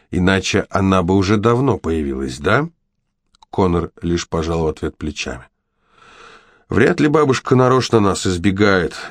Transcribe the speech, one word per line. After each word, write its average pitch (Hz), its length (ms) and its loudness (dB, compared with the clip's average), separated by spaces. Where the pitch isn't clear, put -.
Иначе 95 600 0
она 95 320 2
бы 87 120 0
уже 98 220 2
давно 117 400 0
появилась, 67 600 -4
да?» 117 320 0
Коннор 87 480 0
лишь 85 300 -4
пожал 82 340 -4
в 78 40 0
ответ 76 280 -8
плечами. 69 480 -10
«Вряд 156 300 2
ли 147 80 4
бабушка 143 460 2
нарочно 123 460 2
нас 98 260 0
избегает 95 680 0